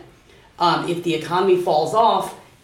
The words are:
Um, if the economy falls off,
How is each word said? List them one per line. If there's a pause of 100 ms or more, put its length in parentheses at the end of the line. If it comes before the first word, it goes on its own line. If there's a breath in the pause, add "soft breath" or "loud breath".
(580 soft breath)
Um,
if
the
economy
falls
off, (300 loud breath)